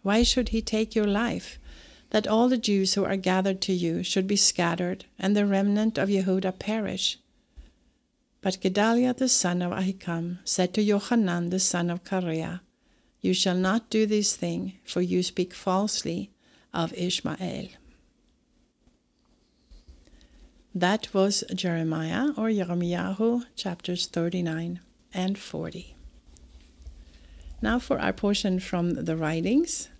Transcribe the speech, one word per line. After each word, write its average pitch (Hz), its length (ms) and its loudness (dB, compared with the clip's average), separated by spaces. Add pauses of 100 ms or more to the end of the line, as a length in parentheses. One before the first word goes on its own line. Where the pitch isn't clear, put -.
Why 220 220 4
should 240 240 2
he 226 120 0
take 220 360 -2
your 208 100 4
life, 202 540 -2 (500)
that 214 160 2
all 226 220 6
the 247 100 4
Jews 196 360 2
who 196 100 2
are 196 120 0
gathered 190 460 0
to 190 100 -2
you 175 300 0
should 190 240 0
be 202 100 2
scattered, 175 680 0 (140)
and 196 180 2
the 202 100 4
remnant 202 500 2
of 196 120 0
Yehuda 190 500 0
perish?" 202 600 -4 (1200)
But 185 200 -2
Gedaliah 226 540 2
the 262 140 0
son 180 340 2
of 175 100 -2
Ahikam 175 720 -4
said 180 300 0
to 214 80 2
Yohanan 202 680 2
the 185 100 0
son 175 280 0
of 170 160 -4
Kareah, 170 560 -2 (600)
"You 185 120 2
shall 180 240 2
not 185 340 0
do 220 160 4
this 208 280 0
thing, 180 400 -4 (100)
for - 180 -2
you 180 200 2
speak 180 320 -4
falsely 196 760 -2 (420)
of 165 220 -2
Ishmael." 180 760 -4 (3000)
That 185 420 0
was 196 280 4 (120)
Jeremiah, 165 840 0
or 220 140 0
Yirmiyahu, 185 960 0 (100)
chapters 175 500 -6
thirty-nine 170 720 -2 (320)
and 190 260 -2
forty. 165 580 -10 (1700)
Now 226 160 2
for - 200 0
our - 140 0
portion 196 480 0
from 175 460 -2
the 160 100 -2
writings. 170 720 0 (120)